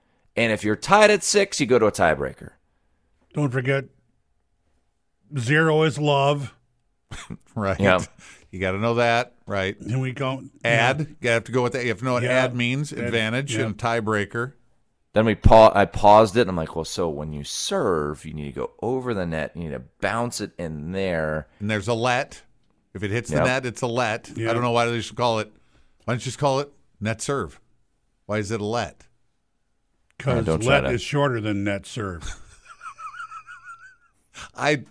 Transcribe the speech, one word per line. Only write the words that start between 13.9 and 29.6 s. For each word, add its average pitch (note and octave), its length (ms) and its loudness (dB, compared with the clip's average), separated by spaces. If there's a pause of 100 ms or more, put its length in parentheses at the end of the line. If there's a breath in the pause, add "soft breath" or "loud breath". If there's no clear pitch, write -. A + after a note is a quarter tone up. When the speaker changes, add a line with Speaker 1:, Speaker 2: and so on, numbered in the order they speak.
Speaker 1:
Then G#2+ 120 4
we A2 120 4
pa-, A2 360 10
I G2+ 120 4
paused G#2 520 6
it, A#2+ 40 4
and F#2+ 100 2
I'm F#2 60 -2
like, D#2+ 180 -6
"Well, D#2+ 100 -4
so F2 240 -4
when D2+ 240 -6
you C#2+ 120 -10
serve, E2 800 -2
you D2+ 100 -12
need D2+ 120 -8
to C#2+ 60 -10
go B1 200 -8 (100)
over B2 320 -4
the F#2+ 100 -4
net. D#2+ 300 -4
You E2+ 100 -10
need D#2 60 -8
to B1+ 120 -10 (180)
bounce A2+ 400 -4
it G#2 180 -8
in D#2 320 -8
there." E2 560 -4 (140)
Speaker 3:
And G#2 100 -6
there's G2+ 160 -4
a A#2+ 80 -2
let. B2 480 -4 (500)
If F#2+ 120 -8
it G2 80 -4
hits A#2 180 -4
the D2+ 60 -2
Speaker 1:
Yep. D2+ 100 2
Speaker 3:
net, B2+ 200 -2
it's A2+ 160 -8
a C3 40 -2
let. A#2 500 -4
Speaker 2:
Yeah. A2+ 140 -4
Speaker 3:
I - 20 0
don't A#2+ 100 -2
know A#2+ 100 0
why A#2 140 2
they A#2 140 -2
should - 160 -10
call A#2 220 0
it. G#2+ 140 -6 (540)
Why A#2 80 -2
don't B2 60 -4
you - 40 -12
just B2+ 160 -10
call C3+ 180 2
it C#3+ 140 -6 (280)
net G#2+ 220 -4
serve? A#2 380 -6 (680)
Why G#2+ 120 -4
is G2+ 120 -6
it A2 100 -4
a G2+ 40 -4
let? G#2+ 420 -6 (1120)